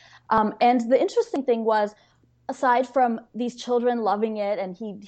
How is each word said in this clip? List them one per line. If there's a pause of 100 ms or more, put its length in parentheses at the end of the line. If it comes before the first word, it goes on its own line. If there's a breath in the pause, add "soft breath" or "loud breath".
(300 loud breath)
Um,
and
the
interesting
thing
was, (560 soft breath)
aside
from (140)
these
children
loving
it,
and
he